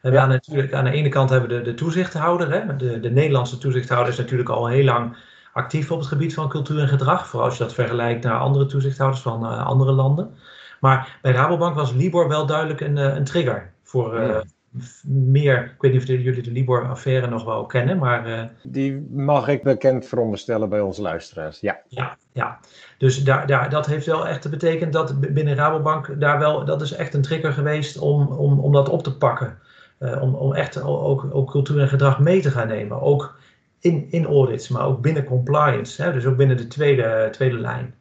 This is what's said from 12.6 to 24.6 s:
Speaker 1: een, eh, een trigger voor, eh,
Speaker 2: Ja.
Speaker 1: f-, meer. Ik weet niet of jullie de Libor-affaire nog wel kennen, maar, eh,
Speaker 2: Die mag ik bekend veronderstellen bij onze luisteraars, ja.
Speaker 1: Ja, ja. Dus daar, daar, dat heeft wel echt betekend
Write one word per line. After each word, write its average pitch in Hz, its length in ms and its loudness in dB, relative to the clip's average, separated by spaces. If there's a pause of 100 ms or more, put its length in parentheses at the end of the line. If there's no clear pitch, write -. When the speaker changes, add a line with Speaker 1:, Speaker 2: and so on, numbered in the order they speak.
Speaker 1:
een, 143 180 0
eh, 139 180 2
een 143 80 0
trigger 123 480 -2 (100)
voor, 113 360 -2
eh, 113 100 0
Speaker 2:
Ja. 110 160 -2 (380)
Speaker 1:
f-, - 240 -20
meer. 135 580 4
Ik - 180 -16
weet 131 100 4
niet 127 100 4
of - 60 -8
jullie 123 340 -2
de 120 80 -8
Libor-affaire 127 760 0
nog 117 180 -6
wel 110 220 -6
kennen, 135 320 0
maar, 120 280 0
eh, 113 180 -6 (180)
Speaker 2:
Die 135 480 -4
mag 139 380 0
ik 143 140 0
bekend 131 440 2
veronderstellen 110 600 -2
bij 104 120 -2
onze 98 220 -4
luisteraars, 82 580 -8
ja. 101 280 -4
Speaker 1:
Ja, 131 280 -8 (160)
ja. - 260 -6 (400)
Dus 135 260 2
daar, 135 220 2
daar, 139 240 0
dat 147 160 -2
heeft 147 200 -4
wel 160 200 0
echt 147 240 -6
betekend 160 420 -2